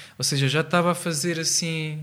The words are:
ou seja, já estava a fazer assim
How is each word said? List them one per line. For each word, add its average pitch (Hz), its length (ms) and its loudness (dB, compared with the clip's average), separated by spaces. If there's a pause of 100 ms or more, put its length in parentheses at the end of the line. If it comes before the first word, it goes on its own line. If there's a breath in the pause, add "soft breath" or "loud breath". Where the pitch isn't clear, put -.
(160 loud breath)
ou 135 80 -4
seja, 139 240 2
já 147 120 2
estava 175 320 2
a - 20 -2
fazer 165 460 -2
assim 160 640 -2